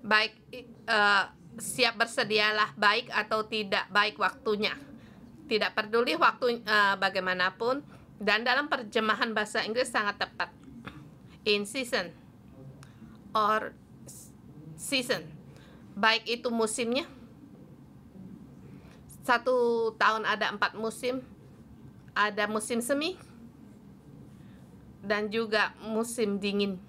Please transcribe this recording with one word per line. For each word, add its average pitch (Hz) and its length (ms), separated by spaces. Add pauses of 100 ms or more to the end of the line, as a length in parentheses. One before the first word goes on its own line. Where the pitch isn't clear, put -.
Baik, 214 320 (160)
eh, 208 720 (340)
siap 233 380
bersedialah, 214 800
baik 214 320
atau 214 400
tidak 208 400
baik 208 320
waktunya. 202 560 (680)
Tidak 202 320
peduli 233 400
waktu, 240 480
eh, 208 320
bagaimanapun. 185 880 (320)
Dan 214 300
dalam 277 240
terjemahan 220 680
bahasa 214 300
Inggris 247 260
sangat 208 240
tepat. - 320 (960)
In 208 240
season 240 400 (1300)
or 214 400 (1040)
season. 233 480 (640)
Baik 220 320 (160)
itu 247 80
musimnya. 233 560 (2250)
Satu 233 800
tahun 214 240
ada 208 240
empat 202 320
musim. 247 400 (960)
Ada 208 320
musim 220 320
semi. 294 400 (1800)
Dan 208 240
juga 214 560
musim 220 560
dingin. 202 480